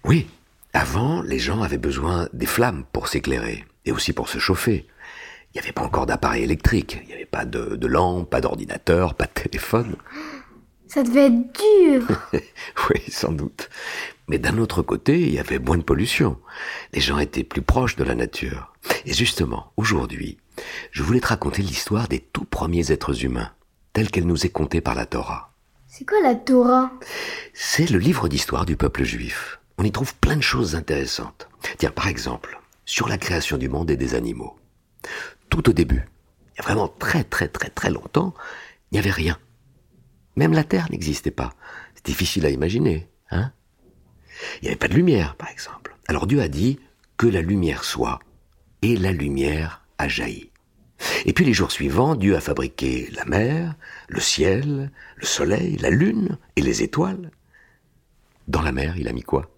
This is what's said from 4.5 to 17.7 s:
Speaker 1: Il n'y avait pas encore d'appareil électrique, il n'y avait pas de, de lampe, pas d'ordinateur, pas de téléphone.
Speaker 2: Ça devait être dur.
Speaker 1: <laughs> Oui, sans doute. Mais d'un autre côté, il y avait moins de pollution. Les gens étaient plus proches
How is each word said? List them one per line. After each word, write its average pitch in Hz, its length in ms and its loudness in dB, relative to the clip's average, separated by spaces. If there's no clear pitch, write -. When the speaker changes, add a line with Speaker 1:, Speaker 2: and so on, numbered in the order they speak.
Speaker 1:
Il - 40 -6
n'y - 20 -6
avait - 120 -8
pas - 100 -4
encore - 220 0
d'appareil - 380 0
électrique, 80 600 0
il - 60 -20
n'y - 60 -16
avait - 100 -12
pas - 220 -6
de, - 300 -6
de 60 100 -4
lampe, 87 420 2
pas - 140 0
d'ordinateur, - 720 0
pas - 100 -2
de - 60 -8
téléphone. - 680 -2
Speaker 2:
Ça 285 140 0
devait 254 240 6
être 240 280 4
dur. 349 520 8
Speaker 1:
<laughs> - 80 0
Oui, - 180 4
sans - 240 -2
doute. - 380 -6
Mais 76 100 0
d'un 107 200 0
autre 107 240 0
côté, - 380 2
il 170 120 2
y 69 60 0
avait 67 200 -2
moins 69 200 2
de 78 40 0
pollution. 82 560 2
Les 71 80 -2
gens 69 180 0
étaient 71 260 -2
plus - 180 -6
proches 123 340 2